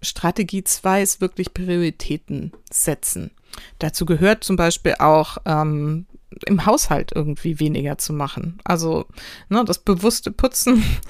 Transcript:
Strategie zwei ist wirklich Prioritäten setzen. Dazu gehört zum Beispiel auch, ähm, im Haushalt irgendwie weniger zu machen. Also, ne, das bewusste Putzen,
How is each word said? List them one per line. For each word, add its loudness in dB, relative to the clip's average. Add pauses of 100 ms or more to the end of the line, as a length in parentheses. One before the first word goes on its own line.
Strategie -2
zwei 0
ist -2
wirklich -4
Prioritäten -4 (180)
setzen. -4 (460)
Dazu -4
gehört 4
zum 2
Beispiel 2
auch, 4
ähm, 0 (400)
im 2
Haushalt 2
irgendwie -2
weniger -2
zu -6
machen. -6
Also, -2 (440)
ne, 2
das -2
bewusste 0
Putzen, 4 (260)